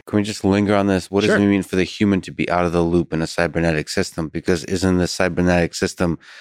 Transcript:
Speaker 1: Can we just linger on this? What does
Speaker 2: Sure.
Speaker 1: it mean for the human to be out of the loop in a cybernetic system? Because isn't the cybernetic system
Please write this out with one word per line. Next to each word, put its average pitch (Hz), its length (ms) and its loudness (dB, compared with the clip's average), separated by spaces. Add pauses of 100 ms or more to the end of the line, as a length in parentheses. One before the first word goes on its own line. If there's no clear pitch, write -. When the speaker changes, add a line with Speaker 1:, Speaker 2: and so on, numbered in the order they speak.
Speaker 1:
Can - 120 -2
we 104 60 2
just 104 220 -6
linger 101 280 2
on 101 140 2
this? 95 240 0
What 98 100 2
does 107 100 2
Speaker 2:
Sure. 107 60 2
Speaker 1:
it 101 80 4
mean 101 180 4
for - 120 -6
the 92 80 2
human 98 380 0
to 80 100 -14
be 73 180 -4
out 87 160 2
of 85 60 0
the 87 100 2
loop 85 300 0
in 80 100 -4
a 80 60 -4
cybernetic 82 640 -2
system? 85 400 -4
Because 82 340 -2
isn't 90 360 0
the 87 80 0
cybernetic 87 680 0
system 87 420 -2 (240)